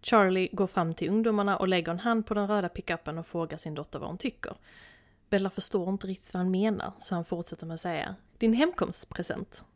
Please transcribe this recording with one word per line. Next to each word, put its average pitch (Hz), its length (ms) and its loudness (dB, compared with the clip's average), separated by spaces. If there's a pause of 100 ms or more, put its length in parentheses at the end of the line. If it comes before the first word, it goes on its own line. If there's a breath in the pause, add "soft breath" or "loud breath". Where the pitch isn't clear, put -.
Charlie 185 500 6
går 190 140 2
fram 165 280 0
till - 140 -4
ungdomarna 208 480 2
och 190 120 2
lägger 170 240 2
en 175 60 -2
hand 226 280 0
på 214 80 -4
den 202 140 0
röda 202 200 2
pickupen 165 500 -6
och 165 80 -8
frågar 165 320 -4
sin 156 160 -8
dotter 143 240 -8
vad 135 100 -6
hon 131 100 -8
tycker. - 380 -8 (760 loud breath)
Bella 196 200 2
förstår 185 380 0
inte 196 180 -2
riktigt - 280 -8
vad 180 60 0
han 180 100 2
menar, 196 480 0
så - 160 -4
han 170 100 -2
fortsätter 170 420 -6
med 165 80 -6
att 160 60 -8
säga: 175 340 -4 (240)
"Din 226 140 6
hemkomstpresent." - 1120 0 (120)